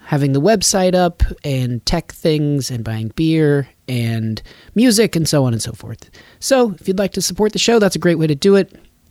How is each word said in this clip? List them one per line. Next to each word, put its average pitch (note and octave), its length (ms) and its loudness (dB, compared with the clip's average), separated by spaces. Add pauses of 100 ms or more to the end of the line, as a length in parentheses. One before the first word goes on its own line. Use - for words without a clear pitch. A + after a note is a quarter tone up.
having C#3+ 300 0
the C#3 80 0
website F#3 540 2
up F3 280 0 (220)
and B2+ 400 -4
tech - 260 -2
things D3 580 -2
and A#2+ 140 -6
buying A2 320 -6
beer D#3 540 2 (180)
and A2+ 540 -4 (340)
music A3 400 2
and D#3+ 140 -2
so C#3 160 2
on A#2+ 80 0
and A2 80 -4
so A#2 100 -10
forth. - 380 -16 (320)
So B3 300 2 (100)
if - 80 -6
you'd F#3 100 -2
like G3 140 -2
to F#3+ 80 -4
support G3+ 320 -2
the F#3+ 60 -4
show, A3+ 200 2
that's G3 160 2
a E3 40 -6
great E3+ 200 2
way D#3 80 0
to D3+ 80 0
do G3 200 4
it. G3 200 0 (360)